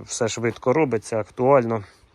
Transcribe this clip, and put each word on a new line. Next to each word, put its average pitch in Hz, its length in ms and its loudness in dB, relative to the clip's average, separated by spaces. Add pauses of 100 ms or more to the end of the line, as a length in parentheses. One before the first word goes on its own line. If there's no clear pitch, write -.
все - 220 -4
швидко 117 460 -2
робиться, 120 460 -2
актуально. 117 640 2 (320)